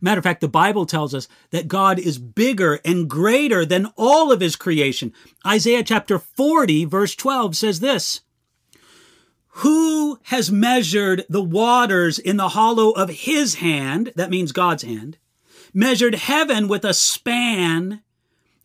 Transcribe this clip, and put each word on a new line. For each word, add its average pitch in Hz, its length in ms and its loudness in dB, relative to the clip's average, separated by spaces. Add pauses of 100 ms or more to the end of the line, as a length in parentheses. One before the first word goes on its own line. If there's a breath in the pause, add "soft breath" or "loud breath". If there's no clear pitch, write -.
Matter 190 180 2
of 156 40 -6
fact, 180 160 0
the 160 80 -2
Bible 180 380 2
tells 151 280 -4
us 135 140 -8 (240 soft breath)
that 170 160 -6
God 190 320 2
is 170 180 -4
bigger 165 680 0
and 170 240 0
greater 208 560 0
than 185 320 -2
all 285 340 4
of 214 80 4
his 175 160 -2
creation. 139 580 -2 (320 soft breath)
Isaiah 226 380 2
chapter 208 340 0
forty, 254 680 0
verse 185 300 -2
twelve 240 420 -4
says 202 240 -2
this, 254 400 -4 (1300 soft breath)
"Who 311 760 0
has 240 260 -2
measured 202 760 0
the 190 160 -2
waters 196 760 2
in 196 200 -2
the 196 120 -2
hollow 220 420 4
of 196 180 -2
his 254 460 -2
hand?" 160 600 -2
That 175 140 -4
means 180 240 -4
God's 175 300 0
hand. 117 340 -10 (560 soft breath)
"Measured 226 420 2
heaven 254 540 2
with 202 160 -2
a 196 80 0
span 208 1080 -2 (640)